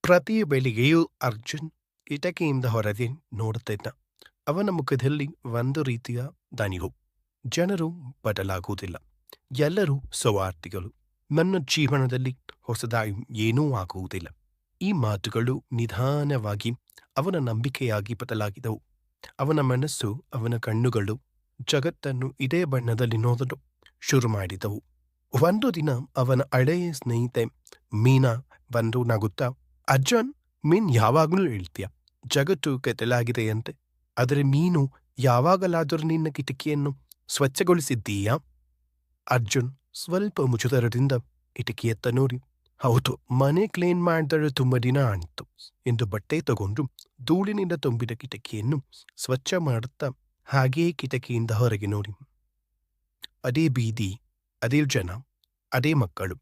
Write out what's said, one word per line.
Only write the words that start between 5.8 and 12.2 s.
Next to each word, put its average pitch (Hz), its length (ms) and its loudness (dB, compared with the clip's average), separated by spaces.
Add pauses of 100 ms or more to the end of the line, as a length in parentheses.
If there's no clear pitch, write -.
ರೀತಿಯ 120 400 -4 (340)
ದಣಿವು. 95 380 -4 (500)
ಜನರು 165 460 -2 (340)
ಬದಲಾಗುವುದಿಲ್ಲ. 95 800 -4 (540)
ಎಲ್ಲರೂ 147 440 2 (120)
ಸ್ವಾರ್ಥಿಗಳು. 95 800 -2 (380)
ನನ್ನ 175 260 2
ಜೀವನದಲ್ಲಿ 131 800 0 (240)